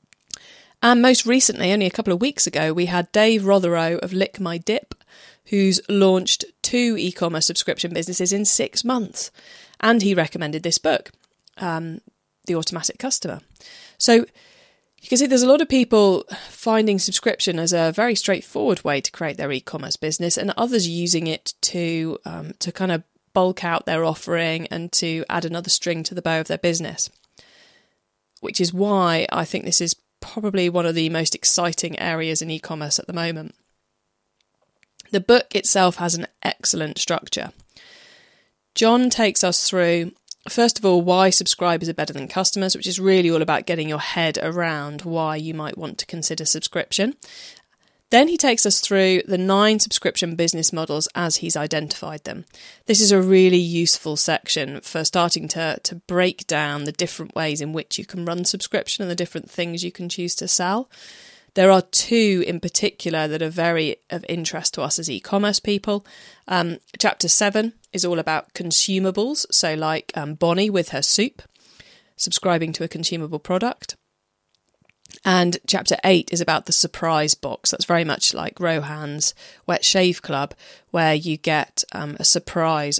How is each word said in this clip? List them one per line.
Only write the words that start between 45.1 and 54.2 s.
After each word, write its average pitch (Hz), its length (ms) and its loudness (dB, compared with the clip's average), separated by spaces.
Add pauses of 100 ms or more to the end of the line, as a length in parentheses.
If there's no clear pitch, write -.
you 160 180 -8
might 151 240 -8
want 165 200 -10
to - 80 -8
consider 160 380 -6
subscription. 190 720 -2 (920)
Then 269 180 6
he 339 80 -2
takes 240 300 2
us 196 140 4
through 190 460 4
the 190 120 -2
nine 202 420 4
subscription 170 560 -2
business 165 340 0
models 160 440 -4
as 165 220 -2
he's 160 200 -2
identified 151 680 -6
them. - 200 -12 (400)
This 214 160 4
is 202 100 6
a 196 120 6
really 185 340 6
useful 170 600 0
section 143 640 -2